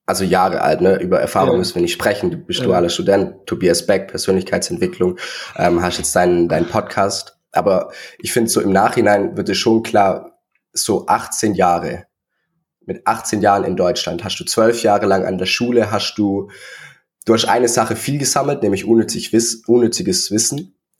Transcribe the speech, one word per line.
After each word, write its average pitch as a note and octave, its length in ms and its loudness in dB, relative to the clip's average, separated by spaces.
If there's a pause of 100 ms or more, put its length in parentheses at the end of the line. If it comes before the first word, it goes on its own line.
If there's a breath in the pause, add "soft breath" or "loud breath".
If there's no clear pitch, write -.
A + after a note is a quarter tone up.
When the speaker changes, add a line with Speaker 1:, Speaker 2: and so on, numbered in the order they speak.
Speaker 1:
also F#2+ 180 -2
Jahre F#2 380 2
alt, D2+ 180 2
ne? F#2 200 4
Über F2+ 200 0
Erfahrung F#2+ 320 0
Speaker 2:
Ja. F2+ 60 2
Speaker 1:
müssen F2+ 180 -4
wir F2 60 0
nicht E2+ 100 0
sprechen. F#2+ 400 -2
Du E2 60 -6
bist - 220 -6
Speaker 2:
Ja. B2+ 40 -4
Speaker 1:
dualer F2 240 2
Student, F#2+ 580 0
Tobias F2 400 0
Beck, F#2+ 220 0
Persönlichkeitsentwicklung, F#2 1120 -2 (380 loud breath)
ähm, F2 260 2
hast F2 160 -2
jetzt - 180 -4
deinen, F2 320 4
deinen E2 180 0
Podcast. - 720 -4 (140)
Aber F#2 400 0 (260 loud breath)
ich - 140 -8
find, A2+ 180 2
so - 100 0
im G2 120 0
Nachhinein G2+ 640 2
wird G2+ 120 -4
dir G2 60 0
schon A2 300 2
klar, - 560 0 (320)
so - 340 -2
achtzehn G#2+ 480 -2
Jahre, F2 520 0 (800)
mit - 200 -10
achtzehn A2 340 -2
Jahren G2+ 240 4
in F#2 120 -4
Deutschland, F2 480 -2
hast - 160 -8
du E2+ 40 -12
zwölf A#2 380 2
Jahre G#2 240 2
lang F#2+ 180 2
an F#2 140 -4
der F#2 80 -4
Schule, A#2+ 460 0
hast - 240 -4
du, G2 340 -2 (760 loud breath)
du A2+ 100 4
hast A2+ 100 2
eine A#2 240 2
Sache A2+ 260 0
viel C#3 240 -4
gesammelt, C#3 440 -2
nämlich G2 220 0
unnützig - 480 2
Wiss-, A#2 340 0
unnütziges A2 680 0
Wissen. C#3 420 -4 (260)